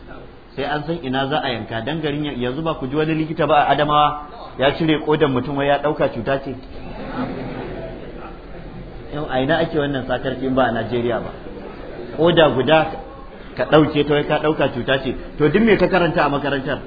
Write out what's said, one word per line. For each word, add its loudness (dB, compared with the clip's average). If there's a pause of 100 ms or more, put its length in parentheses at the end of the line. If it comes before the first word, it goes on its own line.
(520)
Sai -4
an -4
san -4
ina -2
za 0
a -4
yanka, -4
dan -4
garin -2
ya-, -4
yanzu -2
ba 0
ku -6
ji -6
wani 2
likita 0
ba 6
a 4
Adamawa 2 (260)
ya 4
cire 2
kodan 2
mutum -2
wai 2
ya 4
ɗauka 0
cuta -2
ce. -8 (2500)
Yau -6
a -2
ina 2
ake -2
wannan 0
sakarcin -2
ba 4
a 2
Najeriya 0
ba? -8 (840)
Koda 6
guda 4 (800)
ka 0
ɗauke 6
ta 2
wai 2
ka 0
ɗauka 2
cuta 0
ce. -2 (200)
To 4
duk 4
me 8
ka 4
karanta 2
a 2
makarantar? -2